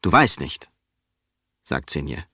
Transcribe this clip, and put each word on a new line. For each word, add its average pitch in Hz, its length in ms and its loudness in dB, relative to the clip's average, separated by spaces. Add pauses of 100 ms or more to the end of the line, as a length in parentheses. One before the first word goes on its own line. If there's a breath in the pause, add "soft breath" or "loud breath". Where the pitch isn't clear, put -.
"Du 92 80 0
weißt 123 300 4
nicht", - 300 -10 (920)
sagt - 280 -6
Senje. 71 440 -4